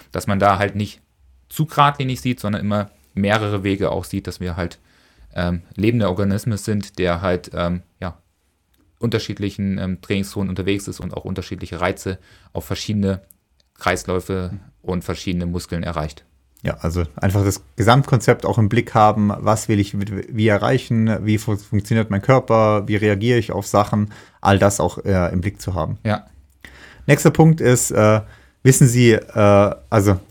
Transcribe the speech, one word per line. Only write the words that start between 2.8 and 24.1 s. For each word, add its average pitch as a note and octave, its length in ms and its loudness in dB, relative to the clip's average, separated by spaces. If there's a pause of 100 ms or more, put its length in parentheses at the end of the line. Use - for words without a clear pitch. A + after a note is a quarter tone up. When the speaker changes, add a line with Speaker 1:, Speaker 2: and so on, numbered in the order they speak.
Speaker 1:
mehrere G#2 480 0
Wege F#2+ 280 0
auch F#2 140 -6
sieht, - 220 -8
dass F2+ 120 -12
wir F2+ 160 -8
halt F2 220 -6 (580)
ähm, F2 260 -2 (140)
lebende G#2+ 340 0
Organismus G2 560 -2
sind, G#2 340 -6
der F2+ 220 -2
halt, F2+ 320 -4
ähm, F2 280 -4 (180)
ja, F2+ 180 -10 (800)
unterschiedlichen, G2+ 800 -4
ähm, F#2 240 -6
Trainingszonen G2 480 -4
unterwegs F#2+ 380 -4
ist F#2+ 120 -10
und F#2 160 -10
auch - 100 -12
unterschiedliche F2+ 540 -10
Reize F#2 400 -4 (320)
auf - 140 -10
verschiedene G2 560 -4 (540)
Kreisläufe F2+ 760 -4 (300)
und F2+ 220 -6
verschiedene F2+ 420 -6
Muskeln F2 380 -6
erreicht. D#2+ 420 -8 (360)
Speaker 2:
Ja, - 200 -6
also E2+ 240 -2 (100)
einfach G2 300 0
das G2 180 -2 (140)
Gesamtkonzept A#2+ 680 2
auch G2+ 120 0
im G#2+ 100 4
Blick A#2 260 -2
haben, G#2+ 440 4
was G#2 320 -2
will G#2+ 100 2
ich G2+ 140 -2
mit, G2+ 420 -8
wie G#2+ 140 2
erreichen, A2 760 0
wie G#2+ 120 2
fu-, G#2+ 180 -4
funktioniert G#2+ 540 -2
mein G2+ 120 -2
Körper, A2 680 2
wie G#2 80 0
reagiere G#2+ 420 2
ich - 140 -4
auf G2 120 -6
Sachen, G#2 460 0 (300)